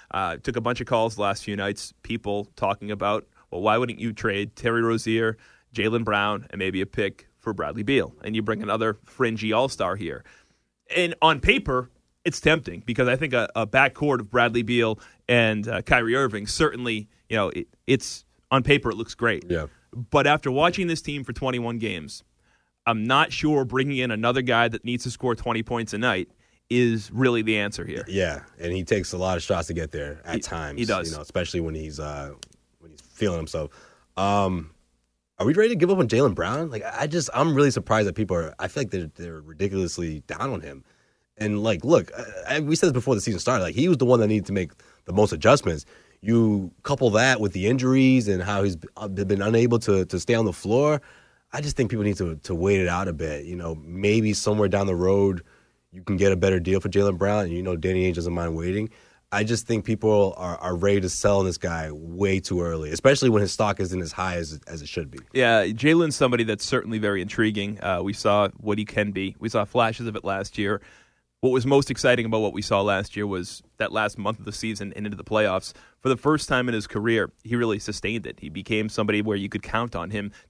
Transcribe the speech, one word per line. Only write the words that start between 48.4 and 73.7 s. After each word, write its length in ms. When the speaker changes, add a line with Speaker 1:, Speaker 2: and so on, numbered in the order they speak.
Speaker 2:
how 200
he's 140
b-, 100
uh, 120
been 340
unable 380
to, 240
to 160
stay 140
on 100
the 80
floor. 480
I 80
just 160
think 140
people 140
need 140
to, 180
to 180
wait 260
it 80
out 200
a 40
bit. 320
You 120
know, 180
maybe 600
somewhere 340
down 180
the 80
road 480
you 120
can 140
get 160
a 40
better 240
deal 200
for 80
Jaylen 300
Brown, 280
and, 60
you 100
know, 140
Danny 340
Ainge 40
doesn't 180
mind 240
waiting. 320
I 140
just 220
think 180
people 540
are, 200
are 180
ready 260
to 80
sell 300
on 40
this 140
guy 340
way 480
too 220
early, 300
especially 360
when 140
his 100
stock 280
isn't 200
as 120
high 240
as, 300
as 140
it 80
should 220
be. 80
Speaker 1:
Yeah, 320
Jaylen's 500
somebody 280
that's 200
certainly 340
very 220
intriguing. 640
Uh, 200
we 120
saw 340
what 200
he 80
can 260
be. 260
We 120
saw 160
flashes 400
of 100
it 80
last 320
year. 240
What 100
was 160
most 240
exciting 340
about 160
what 140
we 80
saw 200
last 340
year 100
was 360